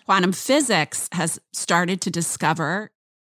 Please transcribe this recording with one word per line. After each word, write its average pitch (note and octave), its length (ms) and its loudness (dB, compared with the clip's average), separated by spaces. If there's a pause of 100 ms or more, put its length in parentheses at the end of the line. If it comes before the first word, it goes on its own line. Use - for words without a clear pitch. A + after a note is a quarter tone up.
quantum F#3+ 260 4
physics A#3 800 0
has E3 300 -2 (120)
started F3+ 500 0
to F3 100 -2
discover E3 800 -2 (340)